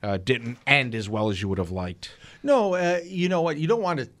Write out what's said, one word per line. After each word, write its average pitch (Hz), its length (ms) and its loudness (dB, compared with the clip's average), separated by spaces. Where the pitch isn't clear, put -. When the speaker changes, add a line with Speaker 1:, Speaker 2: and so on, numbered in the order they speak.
Speaker 1:
uh, 101 160 -2
didn't 117 480 -2
end 135 300 4
as 107 140 -4
well 107 200 0
as 98 140 -2
you 101 60 -2
would 95 100 0
have 90 140 -2
liked. 90 400 -8
Speaker 2:
No, 240 300 4
uh, 180 300 0
you 180 240 -2
know 180 140 2
what? 165 140 0
You 156 100 -2
don't 226 160 2
want 175 160 0
to 123 100 -6